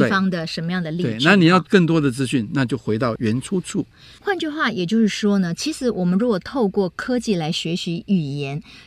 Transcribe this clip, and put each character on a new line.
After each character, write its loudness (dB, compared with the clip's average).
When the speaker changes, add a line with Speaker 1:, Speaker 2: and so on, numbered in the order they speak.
Speaker 1:
方 2
的 -4
什 -8
么 -4
样 -2
的 -6
例 -4
句。 -2
Speaker 2:
对。 -2
对， -2
那 6
你 6
要 6
更 4
多 4
的 2
资 -2
讯， 0
那 0
就 -2
回 -2
到 0
原 0
出 -4
处。 -4
Speaker 1:
换 -2
句 -4
话， -2
也 -4
就 0
是 4
说 2
呢， 0
其 -4
实 -2
我 -2
们 2
如 0
果 0
透 -2
过 0
科 -4
技 0
来 -2
学 -4
习 -6
语 2
言， -4